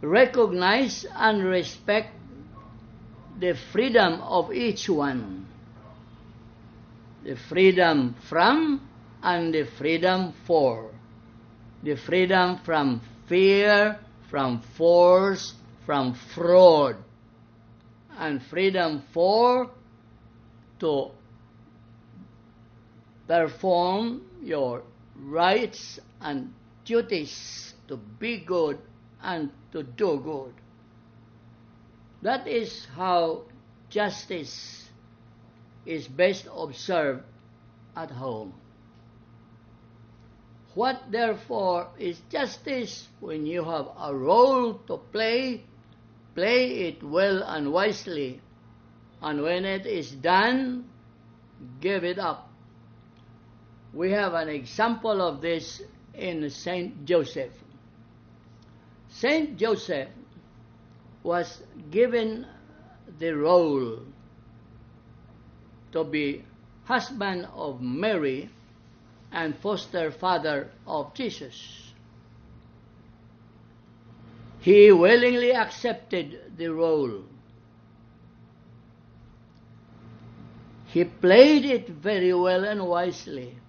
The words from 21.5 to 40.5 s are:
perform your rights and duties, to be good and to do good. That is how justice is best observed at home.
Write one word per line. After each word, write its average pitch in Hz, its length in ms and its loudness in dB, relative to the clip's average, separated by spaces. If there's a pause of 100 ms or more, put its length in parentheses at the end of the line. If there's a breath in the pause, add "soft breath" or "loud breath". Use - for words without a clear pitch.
perform 180 960 0 (200)
your 143 420 -4 (320)
rights 175 840 -2 (220)
and 143 320 -8 (300)
duties, 220 920 -6 (140)
to 135 100 -12
be 117 400 -10
good 165 400 -2 (480)
and 160 240 -6 (220)
to 160 100 -10
do 139 420 -2
good. 135 300 -12 (1700)
That - 260 -4
is - 380 -6 (100)
how 165 460 0 (480)
justice - 960 -8 (1000)
is 156 220 -10
best 180 480 -2
observed 156 680 -4 (720)
at 165 160 -12
home. 120 420 -10 (2250)